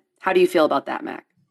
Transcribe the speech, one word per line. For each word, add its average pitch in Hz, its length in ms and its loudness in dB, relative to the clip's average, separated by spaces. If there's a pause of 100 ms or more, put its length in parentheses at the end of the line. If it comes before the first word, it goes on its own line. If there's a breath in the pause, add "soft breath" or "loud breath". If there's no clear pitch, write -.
(200)
How 190 120 -4
do 185 80 2
you 180 60 6
feel 170 180 2
about 143 220 0
that, - 160 -8
Mac? - 220 -14 (260)